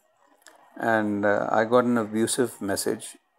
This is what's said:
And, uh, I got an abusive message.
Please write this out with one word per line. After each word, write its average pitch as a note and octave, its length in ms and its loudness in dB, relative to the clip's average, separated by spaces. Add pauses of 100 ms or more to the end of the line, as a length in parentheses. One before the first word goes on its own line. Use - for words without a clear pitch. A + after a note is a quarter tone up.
(760)
And, G#2 500 0
uh, G2+ 240 0
I A2 140 2
got A#2+ 220 4
an A#2+ 120 2
abusive A2 640 -2
message. G#2+ 560 -4 (220)